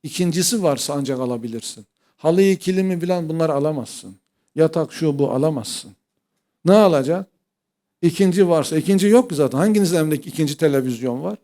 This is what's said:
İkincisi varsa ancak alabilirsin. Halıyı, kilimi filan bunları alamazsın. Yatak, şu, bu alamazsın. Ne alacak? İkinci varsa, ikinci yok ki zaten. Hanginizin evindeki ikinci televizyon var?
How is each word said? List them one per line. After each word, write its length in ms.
İkincisi 600
varsa 320
ancak 260
alabilirsin. 680
Halıyı, 420
kilimi 420
filan 280
bunları 240
alamazsın. 640
Yatak, 380
şu, 260
bu 120
alamazsın. 640
Ne 80
alacak? 540
İkinci 460
varsa, 280
ikinci 300
yok 240
ki 60
zaten. 220
Hanginizin 380
evindeki 320
ikinci 280
televizyon 680
var? 220